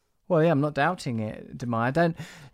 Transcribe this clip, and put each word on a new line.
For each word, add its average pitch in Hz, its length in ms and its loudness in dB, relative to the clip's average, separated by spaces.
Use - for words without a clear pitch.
Well, 160 160 4
yeah, 170 80 6
I'm 139 100 2
not 147 140 -2
doubting 143 460 -2
it, - 360 -10
Demaya. 120 340 -2
Don't, 165 240 2